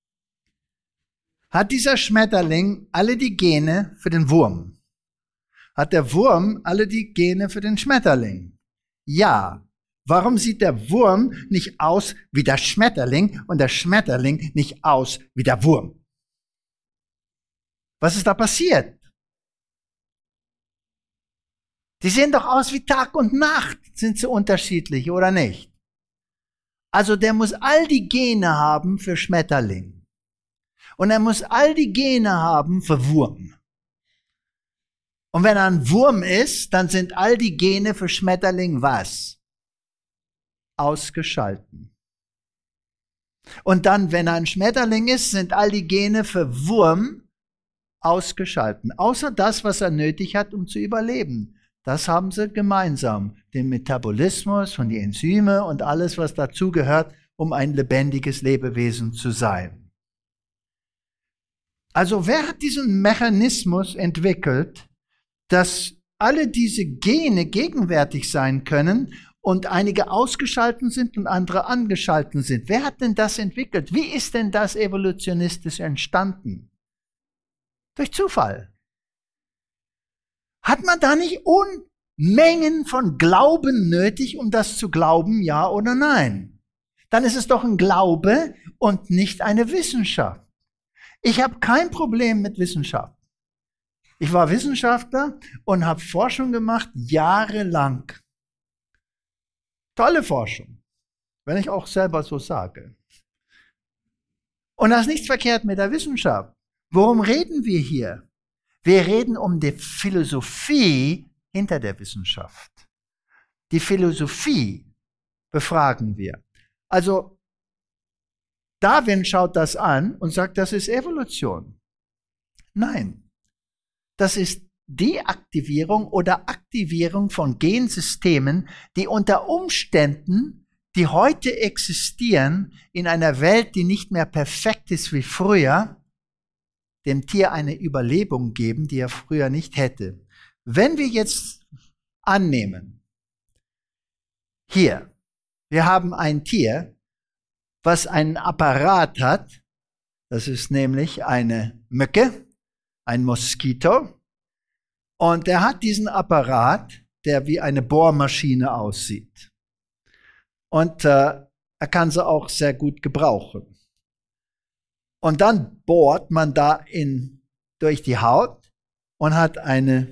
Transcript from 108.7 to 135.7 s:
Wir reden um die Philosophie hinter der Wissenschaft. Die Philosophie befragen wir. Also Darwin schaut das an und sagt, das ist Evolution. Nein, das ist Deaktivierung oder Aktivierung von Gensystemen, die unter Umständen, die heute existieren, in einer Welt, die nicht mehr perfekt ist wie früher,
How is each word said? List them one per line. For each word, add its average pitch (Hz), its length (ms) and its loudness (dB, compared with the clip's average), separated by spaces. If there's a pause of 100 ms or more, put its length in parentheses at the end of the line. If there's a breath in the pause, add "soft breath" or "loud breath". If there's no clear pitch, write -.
Wir 180 220 6
reden 226 320 0
um 180 220 -2
die 147 140 -2
Philosophie 165 1600 -2 (240)
hinter 190 260 -2
der 101 200 -8
Wissenschaft. - 720 -12 (1000)
Die 165 80 2
Philosophie 165 1120 -2 (600)
befragen 135 640 0
wir. 98 260 -12 (460)
Also 185 500 -2 (1400)
Darwin 208 420 2
schaut 180 320 0
das 160 200 0
an 175 400 0
und 160 160 -6
sagt, 185 260 -2
das 190 160 -2
ist 202 160 -4
Evolution. 233 920 -6 (920)
Nein, 202 560 -6 (880)
das 190 200 0
ist - 280 -6 (240)
Deaktivierung 160 1200 -2
oder 180 420 -2
Aktivierung 170 800 -4
von 135 300 -4
Gensystemen, 175 1080 0 (300 loud breath)
die 190 100 -2
unter 202 400 0
Umständen, 208 1200 -2 (280)
die 175 100 4
heute 233 540 2
existieren, 190 1120 -2 (180 soft breath)
in 180 160 -6
einer 160 320 0
Welt, 214 360 2
die 180 80 0
nicht 185 280 -2
mehr 165 140 -2
perfekt - 640 -4
ist - 240 -6
wie 139 80 -2
früher, 185 800 0 (1040)